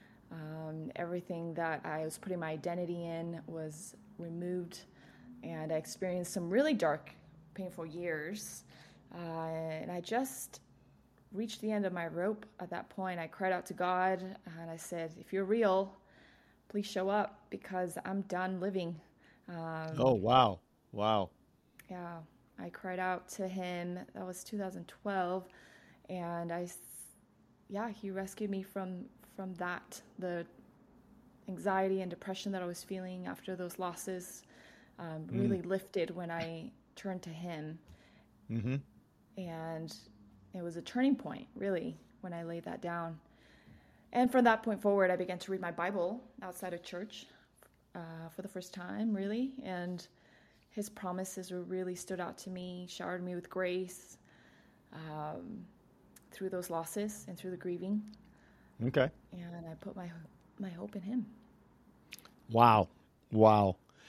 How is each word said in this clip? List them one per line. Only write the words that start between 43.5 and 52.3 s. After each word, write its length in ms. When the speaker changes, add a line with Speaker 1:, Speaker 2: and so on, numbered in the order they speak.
Speaker 1:
And 180
from 140
that 200
point 180
forward, 280
I 60
began 240
to 120
read 100
my 100
Bible 500
outside 320
of 100
church, 420
uh, 340
for 120
the 80
first 240
time, 400
really. 400
And 420
his 180
promises 640
were 120
really 320
stood 240
out 200